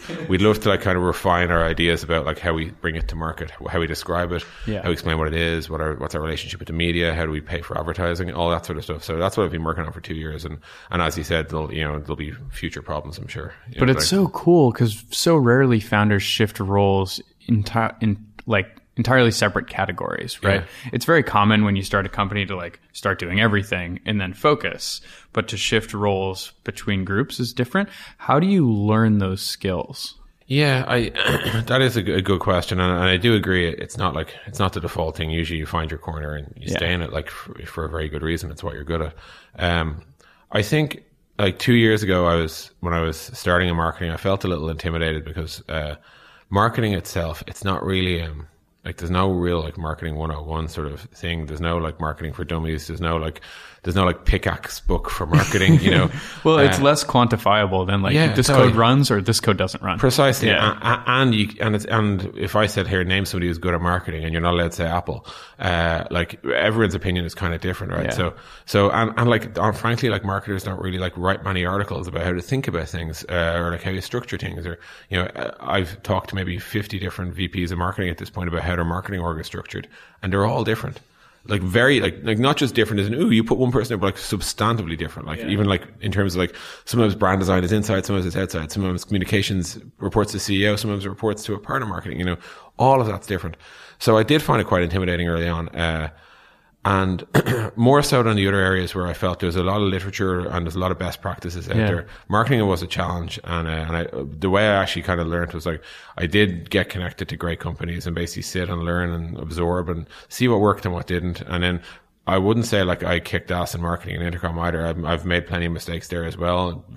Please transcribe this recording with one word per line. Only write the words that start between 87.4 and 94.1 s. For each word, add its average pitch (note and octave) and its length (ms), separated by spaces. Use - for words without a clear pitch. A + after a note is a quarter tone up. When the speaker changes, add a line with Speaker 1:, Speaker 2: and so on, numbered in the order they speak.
Speaker 2:
design F#2 240
is F#2 80
inside, G#2 320
sometimes F#2+ 200
it's F2 120
outside, F2+ 340
sometimes F#2 320
communications G2 720
reports G2+ 320
to G2+ 80
C G2 240
E G#2 60
O, G2+ 80
sometimes G2+ 280
it G2 40
reports G#2 340
to G#2+ 100
a G2 60
part C3+ 220
of A2 80
marketing, E2+ 280
you F2 80
know, F2 120
all C3 220
of G#2+ 60
that's G2 200
different. F2 300
So A2 180